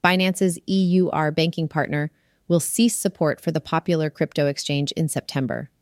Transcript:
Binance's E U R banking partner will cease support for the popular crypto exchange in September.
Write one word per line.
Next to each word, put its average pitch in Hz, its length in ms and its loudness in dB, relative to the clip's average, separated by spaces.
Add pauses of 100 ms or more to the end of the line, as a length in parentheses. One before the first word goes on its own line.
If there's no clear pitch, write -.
Binance's 185 640 2
E 190 180 2
U 180 240 4
R 151 220 0
banking 160 360 0
partner 147 440 -2 (360)
will 175 120 4
cease 226 360 0
support - 460 -2
for 165 100 -4
the 156 80 -2
popular 160 520 -2
crypto 151 340 -2
exchange 143 460 -2
in 160 180 -2
September. 131 600 -6 (100)